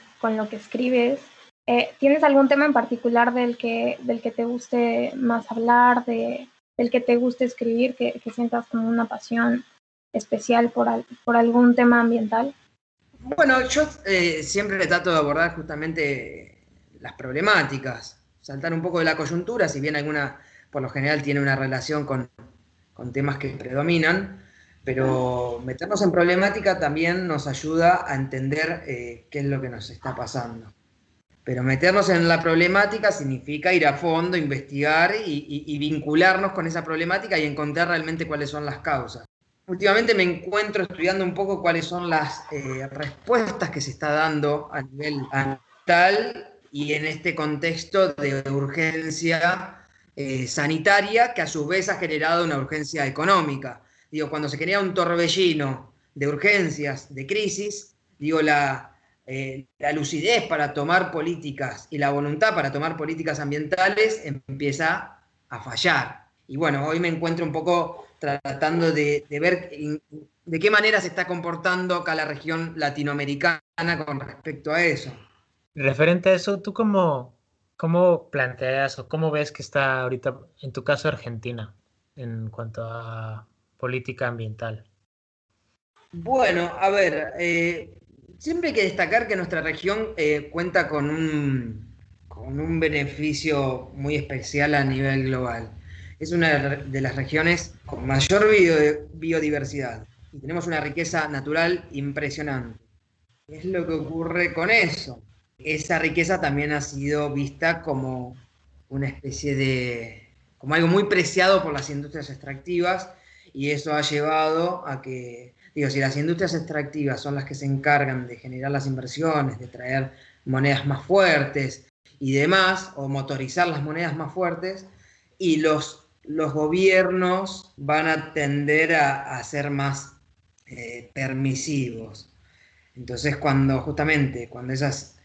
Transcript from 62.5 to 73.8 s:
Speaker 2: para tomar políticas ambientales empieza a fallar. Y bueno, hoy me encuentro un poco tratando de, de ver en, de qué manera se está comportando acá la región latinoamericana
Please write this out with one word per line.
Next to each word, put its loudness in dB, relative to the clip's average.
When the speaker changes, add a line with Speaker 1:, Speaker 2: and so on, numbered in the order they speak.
Speaker 2:
para -2
tomar -4
políticas -4
ambientales 0
empieza -4
a -12
fallar. 0
Y -8
bueno, 0
hoy 0
me 0
encuentro -2
un -4
poco 0
tratando 0
de, 0
de -6
ver 0
en, -8
de -4
qué 4
manera 6
se -6
está -4
comportando -2
acá -2
la -2
región -6
latinoamericana -2